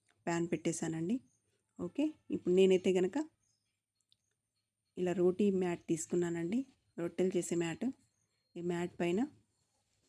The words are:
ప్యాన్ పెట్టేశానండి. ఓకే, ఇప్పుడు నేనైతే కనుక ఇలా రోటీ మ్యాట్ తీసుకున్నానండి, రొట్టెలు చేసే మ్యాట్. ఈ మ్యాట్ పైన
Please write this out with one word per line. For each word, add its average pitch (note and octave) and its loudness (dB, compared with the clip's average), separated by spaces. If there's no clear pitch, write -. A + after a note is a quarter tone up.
ప్యాన్ E3+ 0
పెట్టేశానండి. E3 -2
ఓకే, F3+ -4
ఇప్పుడు F3+ -2
నేనైతే F#3+ 6
కనుక F#3 0
ఇలా F3+ 0
రోటీ F3+ 2
మ్యాట్ F#3 -2
తీసుకున్నానండి, E3+ -2
రొట్టెలు F3 -2
చేసే F3 -2
మ్యాట్. E3+ -2
ఈ F3 -8
మ్యాట్ F3 -4
పైన F3 0